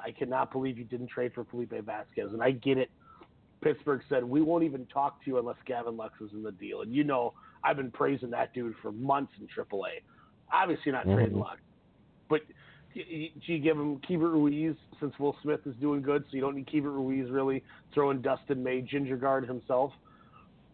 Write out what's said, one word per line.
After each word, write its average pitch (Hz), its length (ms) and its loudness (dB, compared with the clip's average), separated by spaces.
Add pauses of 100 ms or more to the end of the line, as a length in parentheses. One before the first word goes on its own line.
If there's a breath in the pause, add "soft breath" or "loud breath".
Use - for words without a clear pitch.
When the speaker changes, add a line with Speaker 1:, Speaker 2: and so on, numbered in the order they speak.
Speaker 1:
I 117 80 -8
cannot 131 400 -2
believe 131 260 -2
you 120 60 -10
didn't 120 240 -8
trade 123 260 -4
for 117 120 -8
Felipe 120 260 -6 (140)
Vasquez." 107 480 -6
And 113 100 -2
I 131 80 6
get 131 260 2
it. 131 120 0 (720 loud breath)
Pittsburgh 143 480 0
said, 127 160 2
"We 135 160 4
won't 165 240 4
even 135 220 -4
talk 139 360 -2
to 139 80 -4
you 127 80 4
unless 117 160 -2 (100)
Gavin 117 300 -4
Lux 110 240 -12
is 107 140 -12
in 107 100 -10
the 107 80 -8
deal." 98 300 -10
And 113 120 -8
you 147 120 2
know, 123 280 0 (300 loud breath)
I've 151 140 2
been 131 140 -6
praising 139 400 0
that 117 220 -2
dude 117 280 -4
for 110 100 -8
months 139 480 0
in - 80 -16
triple 98 380 -6
A. 87 160 -8 (520 soft breath)
Obviously 165 380 2
not 117 140 0
trading 104 240 6
Speaker 2:
Mm-hmm. 98 100 -2
Speaker 1:
Lux. - 220 -8 (640)
But - 140 2 (540 loud breath)
y-, - 140 -10
y-, 160 220 -8 (140)
do 170 80 -2
you 156 60 2
give 156 180 4
him 147 220 -2
Keibert 165 340 2
Ruiz 147 420 4 (240)
since 143 200 -4
Will 143 220 0
Smith 147 240 -2
is 131 140 -8
doing 143 220 2
good, 143 280 2
so 139 60 -8
you 131 60 0
don't 139 140 0
need 135 120 -8
Keibert 143 280 0
Ruiz 135 340 0
really 135 340 0 (300 loud breath)
throwing 139 280 4
Dustin 131 420 0
May, 127 180 0
Ginger 131 340 -2
Guard 131 320 2
himself? 127 460 0 (800 loud breath)